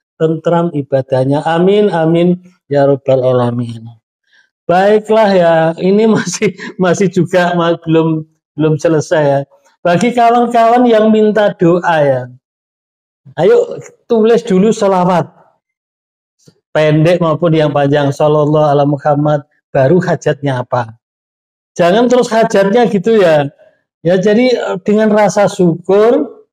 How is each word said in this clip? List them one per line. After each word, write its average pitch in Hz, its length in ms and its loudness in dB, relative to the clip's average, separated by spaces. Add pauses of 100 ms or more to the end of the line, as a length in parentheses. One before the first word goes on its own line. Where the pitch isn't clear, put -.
(180)
tentram 165 560 -2
ibadahnya. 135 720 -2
Amin, 185 480 0
amin, 170 480 0 (240)
ya 139 240 0
robbal 135 320 0
alamin. 120 640 -4 (800)
Baiklah, 214 640 2
ya, 170 240 2 (240)
ini 202 320 2
<laughs> 214 80 2
masih, - 400 -4 (160)
masih 185 320 0
juga 175 480 0
ma-, 170 320 -2
belum, 160 400 0 (320)
belum 156 240 0
selesai, 160 400 0
ya. 139 180 0 (380)
Bagi 180 320 0
kawan-kawan 240 800 2
yang 220 240 2
minta 214 400 0
doa, 175 480 0
ya, 131 200 0 (1160)
ayo 214 400 0 (320)
tulis 226 320 2
dulu 196 320 0
selawat, 180 560 -2 (1400)
pendek 156 480 2
maupun 160 320 0
yang 151 160 0
panjang, 143 400 0
Sallallahu 151 640 0
ala 143 160 2
Muhammad, 147 560 -2 (240)
baru 147 320 2
hajatnya 139 640 -4
apa. 117 320 -6 (800)
Jangan 202 320 2
terus 247 160 0
hajatnya 220 640 0
gitu, 208 320 0
ya. 156 240 2 (560)
Ya, 180 160 0
jadi, 214 320 2
eh, 202 320 -4
dengan 214 320 0
rasa 202 320 2
syukur, 196 920 0 (160)